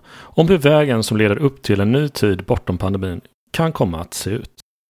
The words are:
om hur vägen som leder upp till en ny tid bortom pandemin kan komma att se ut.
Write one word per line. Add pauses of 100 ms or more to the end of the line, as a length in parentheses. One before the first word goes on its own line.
(120)
om
hur
vägen
som
leder
upp
till
en
ny
tid
bortom
pandemin (320)
kan
komma
att
se
ut. (380)